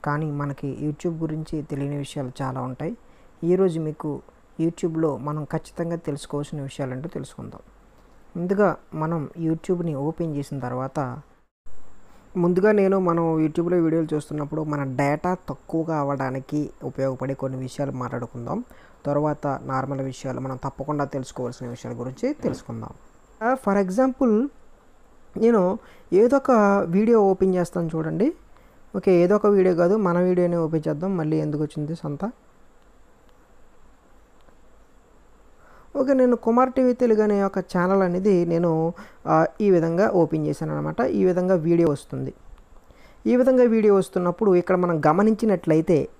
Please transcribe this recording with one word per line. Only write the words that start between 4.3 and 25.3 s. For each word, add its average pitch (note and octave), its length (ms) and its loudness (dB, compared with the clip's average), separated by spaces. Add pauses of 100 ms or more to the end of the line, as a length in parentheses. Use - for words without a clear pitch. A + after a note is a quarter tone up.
YouTube-లో E3 480 -2 (160)
మనం D3+ 160 -6 (100)
ఖచ్చితంగా E3+ 440 -6 (100)
తెలుసుకోవాల్సిన C#3+ 520 -8 (100)
విషయాలంటూ C3 460 -8
తెలుసుకుందాం. - 480 -14 (760)
ముందుగా F#3+ 320 2 (340)
మనం D#3+ 200 -2 (240)
YouTube-ని E3 480 -2 (120)
ఓపెన్ D#3+ 300 -6
చేసిన C#3 300 -8
తర్వాత, C3 320 -6 (1400)
ముందుగా F#3 380 4
నేను F#3+ 180 2 (100)
మనం E3+ 160 0 (180)
YouTube-లో E3+ 440 0
వీడియోలు D#3+ 260 0
చూస్తున్నప్పుడు D3+ 500 -6 (100)
మన C#3+ 100 -2 (180)
డేటా D3 320 0 (160)
తక్కువగా D#3+ 540 -4
అవ్వడానికి C3+ 580 -4 (300)
ఉపయోగపడే C3+ 520 -4
కొన్ని C3 220 -6
విషయాలు C3+ 380 -6
మాట్లాడుకుందాం. A#2+ 560 -8 (480)
తర్వాత D3 400 -2 (260)
నార్మల్ C3+ 280 -4 (100)
విషయాలు, B2 340 -8
మనం C3 180 -8
తప్పకుండా C#3+ 400 -6 (100)
తెలుసుకోవాల్సిన B2+ 600 -8
విషయాల B2 260 -12
గురించి C3+ 280 -6 (180)
తెలుసుకుందాం. - 480 -8 (520)
ఆ, A#3+ 40 2 (160)
for G3+ 160 2
example, B3 500 2 (1120)